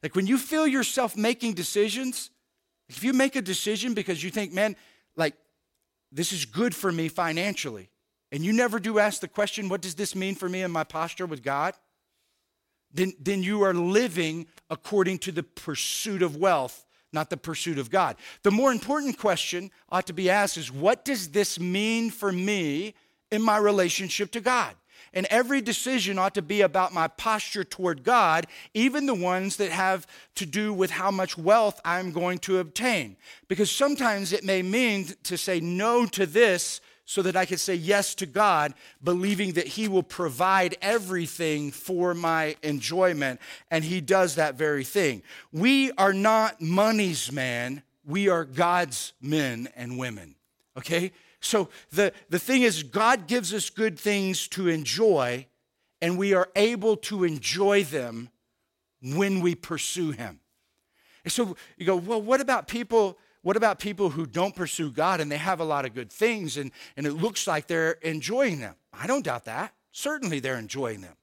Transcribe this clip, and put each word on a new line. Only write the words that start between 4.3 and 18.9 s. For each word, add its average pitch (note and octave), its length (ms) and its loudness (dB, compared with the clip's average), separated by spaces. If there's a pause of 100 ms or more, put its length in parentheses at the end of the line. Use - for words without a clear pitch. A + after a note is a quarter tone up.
"Man, G#3 220 0 (400)
like, D#3 200 0 (760)
this E3 200 -4
is D#3+ 140 -6
good E3+ 300 -2
for F#3+ 160 -2
me E3 180 -2
financially," D#3+ 800 -4 (420)
and D3 140 -4
you G#3 80 2
never A#3 260 2
do G#3 200 0
ask G#3 220 2
the F#3 60 -10
question, G#3 400 -4
"What F#3 140 -2
does E3+ 140 -10
this F#3 200 -6
mean F#3+ 200 -4
for F#3+ 120 -6
me F3+ 140 -4
and F3+ 100 -4
my D#3+ 120 -2
posture E3 420 -6
with D#3 180 -10
God?" C#3+ 300 -2 (1200)
Then, F#3 260 0
then F#3 240 -2
you G3+ 200 2
are F#3+ 100 4
living F3 760 0 (220)
according F#3 500 0
to F#3+ 120 -8
the D#3+ 120 -4
pursuit - 760 -6
of D#3 160 -2
wealth, D#3 480 0 (260)
not D#3 180 -4
the D#3+ 80 -4
pursuit D#3+ 400 -6
of B2 120 -6
God. D#3+ 260 2 (280)
The G3+ 80 6
more B3+ 200 4
important C4 460 -2